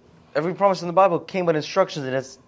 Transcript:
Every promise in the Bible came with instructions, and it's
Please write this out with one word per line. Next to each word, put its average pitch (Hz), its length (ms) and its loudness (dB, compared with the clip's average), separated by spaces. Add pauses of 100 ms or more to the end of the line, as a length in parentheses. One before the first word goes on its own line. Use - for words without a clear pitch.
(340)
Every 160 180 -2
promise 185 320 0
in 175 80 -6
the 175 80 4
Bible 175 260 4
came 185 200 -4
with 165 80 4
instructions, 151 520 -2
and 131 100 -4
it's 131 320 -8